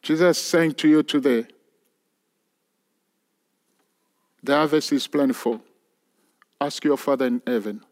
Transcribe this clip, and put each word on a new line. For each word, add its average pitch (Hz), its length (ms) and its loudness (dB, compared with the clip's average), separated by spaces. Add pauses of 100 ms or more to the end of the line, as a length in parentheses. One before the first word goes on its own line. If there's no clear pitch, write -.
Jesus 160 340 2
saying 165 380 0
to - 140 2
you 151 160 6
today, 131 420 0 (3000)
"The 139 140 0
harvest 151 360 0
is 135 140 -2
plentiful. 127 560 -2 (1000)
Ask 143 220 -6
your 143 140 2
Father 135 300 -2
in 123 200 -2
heaven 107 460 -4